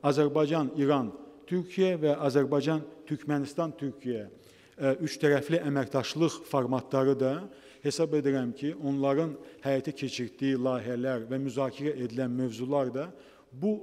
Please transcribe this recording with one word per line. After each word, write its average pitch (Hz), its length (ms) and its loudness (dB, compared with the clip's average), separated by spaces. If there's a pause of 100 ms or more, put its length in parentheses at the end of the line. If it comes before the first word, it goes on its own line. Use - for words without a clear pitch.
Azərbaycan, 147 720 2
İran, 139 340 2 (360)
Türkiyə 185 500 2
və 147 200 4
Azərbaycan, 143 640 2 (240)
Türkmənistan, 147 720 -4
Türkiyə, 123 480 -6 (520)
ə, 135 200 2
üç 160 240 -4
tərəfli 147 400 4
əməkdaşlıq 143 880 0
formatları 131 720 2
da 131 140 2 (480)
hesab 151 360 0
edirəm 135 380 0
ki, 147 200 -4
onların 139 600 0 (240)
həyata 135 340 -2
keçirdiyi 131 640 -2
layihələr 123 720 -2
və 131 100 -2
müzakirə 135 540 -2
edilən 123 400 -4
mövzular 127 600 -2
da 147 160 -6 (420)
bu 196 320 -2